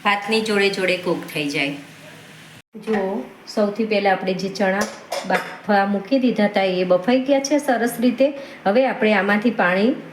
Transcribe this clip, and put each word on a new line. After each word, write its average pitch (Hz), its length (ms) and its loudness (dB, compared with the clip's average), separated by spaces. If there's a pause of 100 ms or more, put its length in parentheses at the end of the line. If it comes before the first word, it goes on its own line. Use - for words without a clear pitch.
ભાતની 208 360 0
જોડે 202 300 0
જોડે 190 260 0
કૂક 165 340 -4
થઈ 151 180 -4
જાય. 143 240 -2 (1120)
જો, 214 140 0 (540)
સૌથી 208 320 0
પહેલાં 202 260 2
આપણે 185 220 -2
જે 185 240 -4
ચણા 196 260 0 (440)
બાફવા 196 580 0
મૂકી 202 360 0
દીધા 214 240 2
હતા, 196 200 0 (100)
એ 185 80 0
બફાઈ 214 440 2
ગયા 277 120 4
છે 294 180 0
સરસ 240 420 0
રીતે. 254 260 4 (400)
હવે 247 200 4
આપણે 214 280 2
આમાંથી 208 360 2
પાણી 190 400 2 (220)